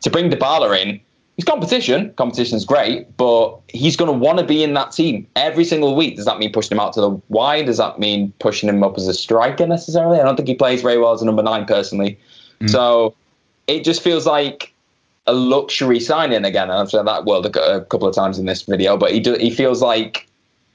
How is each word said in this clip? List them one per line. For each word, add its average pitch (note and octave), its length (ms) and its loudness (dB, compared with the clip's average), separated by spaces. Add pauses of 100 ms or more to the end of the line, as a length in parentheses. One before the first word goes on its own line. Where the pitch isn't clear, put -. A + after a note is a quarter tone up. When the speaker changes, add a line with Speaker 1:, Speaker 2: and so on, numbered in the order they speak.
Speaker 1:
To D3+ 60 0
bring E3+ 220 0
Dybala C3 500 2
in, G2+ 200 -6 (340)
he's - 80 -8
competition. G#3+ 720 0
Competition's A#2+ 480 -2
great, B2 540 -2
but A#2 400 2 (100)
he's C3 300 -2
gonna E3 160 0
wanna D3+ 320 2
be D#3 180 0
in D3 120 -2
that C3+ 180 -4
team C3+ 420 -2
every D#3+ 300 0
single D3+ 320 0
week. D#3 180 0
Does G#2 100 -8
that G#2+ 140 -2
mean G#2+ 140 -4
pushing G#2+ 240 -2
him - 20 0
out G#2 140 -2
to A2 80 -2
the G2+ 80 4 (180)
wide? C#3 380 0
Does A#2 120 -2
that A2 220 -2
mean G#2 400 0
pushing G#2+ 300 -2
him G2+ 140 2
up G2 140 0
as F#2+ 120 -4
a F#2 40 0
striker B2+ 540 0
necessarily? E3 540 0
I - 20 4
don't C3 140 2
think C#3 100 -2
he B2+ 80 0
plays B2+ 260 0
very A#2+ 160 2
well A#2 140 4
as A2 100 -2
a A2+ 40 -2
number G#2+ 180 2
nine A2 220 -2
personally. G2+ 520 -2 (440)
Speaker 2:
Mm. G#2+ 80 0
Speaker 1:
So A#2 460 2 (500)
it D3+ 200 -2
just E3 180 0
feels E3 220 0
like D3 480 -2 (520)
a A#2 80 0
luxury B2+ 680 0
signing C3+ 420 0
again. F#2+ 260 -2
And F#2 100 -2
I've G2+ 100 -2
said G#2 180 0
that F2+ 160 -2
word G2 220 0
a G#2 40 -2
cou-, - 120 -2
a F2+ 240 0
couple G#2+ 240 -2
of F#2+ 40 -2
times F#2+ 240 -2
in F#2+ 80 -4
this F#2 180 -4
video, F#2+ 340 0
but F#2 160 2
he A2 80 0
do, A#2+ 140 0
he A#2 140 0
feels B2 320 0
like A2+ 460 -2 (480)